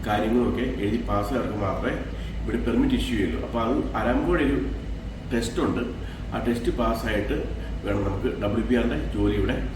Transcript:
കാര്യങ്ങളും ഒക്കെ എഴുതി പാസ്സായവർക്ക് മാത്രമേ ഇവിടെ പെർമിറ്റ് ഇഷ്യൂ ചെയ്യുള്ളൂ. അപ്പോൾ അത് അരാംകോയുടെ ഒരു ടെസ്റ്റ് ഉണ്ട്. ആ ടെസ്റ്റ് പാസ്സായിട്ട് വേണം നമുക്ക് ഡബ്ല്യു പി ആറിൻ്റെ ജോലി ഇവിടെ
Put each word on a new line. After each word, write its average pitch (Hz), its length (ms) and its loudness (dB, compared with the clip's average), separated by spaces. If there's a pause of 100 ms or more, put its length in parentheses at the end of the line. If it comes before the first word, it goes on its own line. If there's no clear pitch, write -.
കാര്യങ്ങളും 110 440 2
ഒക്കെ 123 140 0 (180)
എഴുതി 113 160 2 (100)
പാസ്സായവർക്ക് 104 580 0
മാത്രമേ 95 280 0 (480)
ഇവിടെ 117 240 0
പെർമിറ്റ് 123 340 4
ഇഷ്യൂ 120 160 0
ചെയ്യുള്ളൂ. 90 300 0
അപ്പോൾ 117 200 -2
അത് 131 100 2 (240)
അരാംകോയുടെ 151 480 2
ഒരു 139 100 2 (760)
ടെസ്റ്റ് 123 340 0
ഉണ്ട്. 98 160 0 (500)
ആ 117 60 -2 (100)
ടെസ്റ്റ് 117 220 0 (100)
പാസ്സായിട്ട് 107 560 0 (480)
വേണം 101 240 0
നമുക്ക് 98 220 0 (120)
ഡബ്ല്യു 104 260 0
പി 123 100 4
ആറിൻ്റെ 120 200 2 (160)
ജോലി 101 260 2
ഇവിടെ 101 160 2 (200)